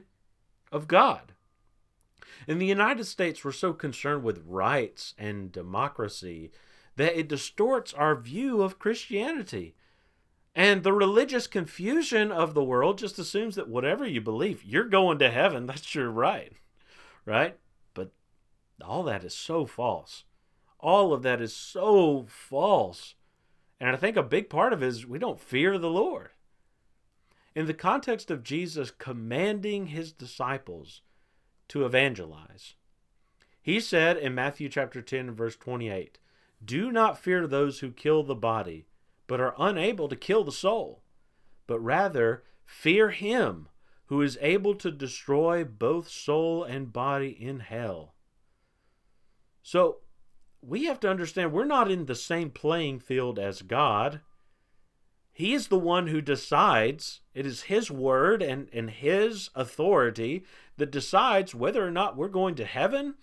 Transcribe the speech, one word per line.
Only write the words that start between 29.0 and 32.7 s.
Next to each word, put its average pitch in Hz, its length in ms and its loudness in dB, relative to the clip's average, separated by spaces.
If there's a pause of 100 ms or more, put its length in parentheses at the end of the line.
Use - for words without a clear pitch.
his 156 240 -10
disciples 123 920 -8 (680)
to 143 140 0
evangelize, 110 920 -2 (840)